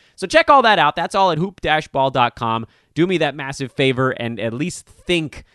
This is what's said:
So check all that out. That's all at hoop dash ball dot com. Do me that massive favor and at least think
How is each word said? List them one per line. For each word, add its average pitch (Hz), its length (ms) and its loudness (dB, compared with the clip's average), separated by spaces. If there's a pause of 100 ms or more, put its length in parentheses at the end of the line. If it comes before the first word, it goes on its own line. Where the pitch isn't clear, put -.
(160)
So - 120 -8
check - 240 2
all 277 100 6
that 220 160 4
out. 151 180 2
That's 175 200 -6
all 190 160 2
at 156 80 -2
hoop 190 220 -6
dash 156 260 0
ball 135 240 0
dot 123 240 0
com. 113 320 -4 (260)
Do 156 120 2
me 185 140 0
that 143 160 -2
massive 135 360 -8
favor 131 380 0
and 117 300 -6
at 110 140 -4
least 156 340 -8
think - 560 -4 (120)